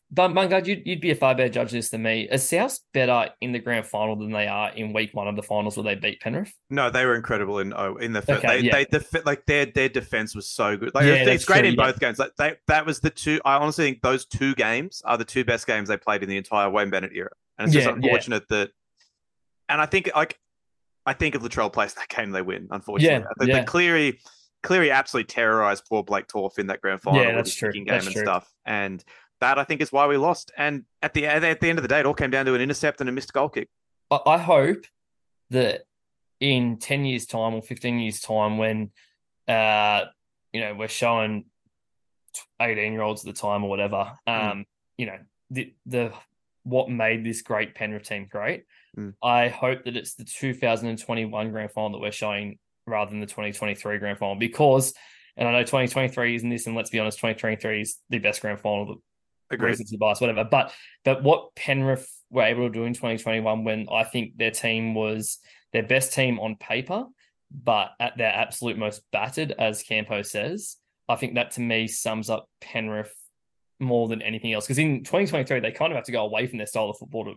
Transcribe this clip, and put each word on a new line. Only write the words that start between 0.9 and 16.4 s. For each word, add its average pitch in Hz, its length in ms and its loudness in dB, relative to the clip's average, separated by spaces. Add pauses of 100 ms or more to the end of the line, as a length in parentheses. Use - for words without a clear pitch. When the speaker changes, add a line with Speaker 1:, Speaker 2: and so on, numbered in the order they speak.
Speaker 1:
be 160 120 0
a 143 40 4
far 131 200 4
better 127 120 4
judge 120 200 0
of - 40 -8
this 117 180 -4
than 113 140 -6
me. 110 240 0
Are - 80 0
Souths 175 460 0 (120)
better 123 360 4 (100)
in 123 140 -4
the 120 60 -2
grand 117 280 -2
final 107 300 -2
than 107 160 -6
they 104 140 0
are 101 260 -2
in 107 180 -8
week 107 220 -2
one 104 160 -4
of 104 80 -4
the 104 60 -6
finals 104 340 -2
where 107 80 -6
they 101 100 0
beat 101 240 -6
Penrith? 156 340 -6 (160)
Speaker 2:
No, 139 200 0
they 127 160 2
were 123 100 4
incredible 104 440 -2
in, 98 140 -4
oh, 98 220 -4
in 117 160 -6
the 107 100 -2
fir-, 139 180 2
Speaker 1:
Okay, 123 200 4
Speaker 2:
they, 120 80 4
Speaker 1:
yeah. 117 60 6
Speaker 2:
they 139 120 4
def-, 160 400 -2
like, 143 200 0
their, 143 220 4
their 131 200 2
defense 110 480 -2
was 104 140 -10
so 104 260 0
good. 110 180 -6
Like, 143 120 4
Speaker 1:
Yeah, 143 80 10
Speaker 2:
it's, 135 80 6
it's 127 80 6
Speaker 1:
that's 170 160 2
Speaker 2:
great 190 140 8
Speaker 1:
true, 196 100 6
Speaker 2:
in 170 60 4
Speaker 1:
yeah. 135 160 6
Speaker 2:
both - 100 -4
games. 120 180 0
Like, - 180 -2
they, 151 200 0 (100)
that 151 180 4
was 151 140 -2
the 160 100 2
two, 151 360 -2
I 135 100 6
honestly 151 300 2
think 127 160 -2
those 127 240 2
two 135 300 0
games 120 500 0
are 117 120 4
the 113 60 -2
two 127 220 -2
best 117 200 0
games 107 220 0
they 104 80 2
played 101 280 0
in 95 40 -4
the 98 80 -2
entire 101 340 0